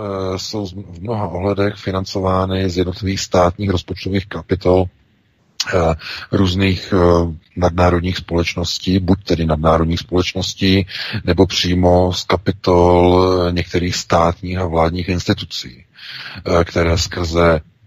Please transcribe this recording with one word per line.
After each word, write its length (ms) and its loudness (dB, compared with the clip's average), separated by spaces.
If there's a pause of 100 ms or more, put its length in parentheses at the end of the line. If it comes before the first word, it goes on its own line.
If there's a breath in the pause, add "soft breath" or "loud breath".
(380)
jsou 300 -6
z, 60 -12
v 280 -14
mnoha 260 -4
ohledech 480 -2
financovány 920 -2
z 80 -6
jednotlivých 420 -2
státních 500 0
rozpočtových 580 -4
kapitol, 580 0 (880)
eh, 220 2 (360 loud breath)
různých, 640 0
eh, 400 4 (220)
nadnárodních 600 2
společností, 840 -2
buď 240 0
tedy 220 0
nadnárodních 540 2
společností, 880 0 (380 loud breath)
nebo 220 4
přímo 680 2
z 100 -6
kapitol, 1000 4 (220)
eh, 40 -2
některých 440 -2
státních 600 0
a 80 -2
vládních 440 0
institucí, 760 -4 (760 loud breath)
eh, 20 4
které 340 0
skrze 640 0 (260)